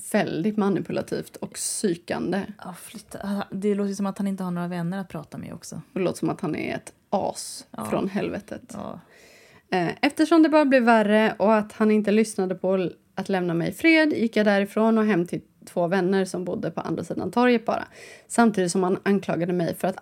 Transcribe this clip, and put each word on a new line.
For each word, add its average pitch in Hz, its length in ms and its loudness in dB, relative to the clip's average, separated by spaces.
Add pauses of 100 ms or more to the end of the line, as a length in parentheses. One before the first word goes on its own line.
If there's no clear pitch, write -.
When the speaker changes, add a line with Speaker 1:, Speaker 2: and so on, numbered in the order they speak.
(120)
Speaker 1:
väldigt 202 460 -2
manipulativt 175 760 -4
och - 180 -12
psykande. 170 880 -4 (220)
Speaker 2:
Ja, 180 180 -14
flytta. - 420 -18
Ah, 202 280 -6
det 196 240 -2
låter 202 140 -2
ju 196 60 -6
som 196 100 -4
att 196 120 -6
han 202 100 -4
inte 196 160 -4
har 180 80 -6
några 175 160 -4
vänner 175 300 -4
att 190 120 -8
prata - 280 -12
med - 160 -12
också. - 280 -14 (120)
Speaker 1:
Det - 60 -4
låter 170 200 -2
som 160 100 -2
att 156 120 -6
han 160 140 -4
är - 200 -6
ett - 180 -14 (160)
as - 640 -4
Speaker 2:
Ja. 214 140 -12
Speaker 1:
från 190 240 -4
helvetet. - 520 -8 (120)
Speaker 2:
Ja. - 260 -12 (720)
Speaker 1:
Eh, 175 180 0 (120)
eftersom 311 420 4
det 311 60 6
bara 302 160 6
blev 262 180 4
värre 214 560 4
och 214 160 4
att 214 180 0
han 214 180 2
inte 208 200 2
lyssnade 202 440 0
på 185 180 0
l-, 185 200 -2 (220)
att - 140 -6
lämna 180 240 0
mig 170 160 0
i - 40 -4
fred 311 400 4
gick 226 220 0
jag 214 100 4
därifrån 214 520 4
och 214 80 4
hem 180 220 2
till 165 140 -6 (240)
två 170 220 0
vänner 190 380 2
som 180 200 -6
bodde 175 260 -4
på - 100 -8
andra 170 220 -4
sidan - 280 -6
torget 240 340 2
bara. - 220 -2 (400)
Samtidigt 190 440 2
som 190 120 0
han 180 200 0
anklagade 185 500 0
mig 165 220 -2
för - 120 -2
att 190 140 -4